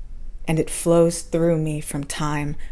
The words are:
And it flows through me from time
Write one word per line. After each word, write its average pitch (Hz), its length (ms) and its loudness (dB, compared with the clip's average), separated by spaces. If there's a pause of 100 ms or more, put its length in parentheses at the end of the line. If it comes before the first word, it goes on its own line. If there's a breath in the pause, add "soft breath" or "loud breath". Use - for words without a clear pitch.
(460)
And 160 120 2
it 156 120 0
flows 170 520 4
through 170 360 2
me 156 220 -2
from 147 240 -6
time 147 520 -2 (160 loud breath)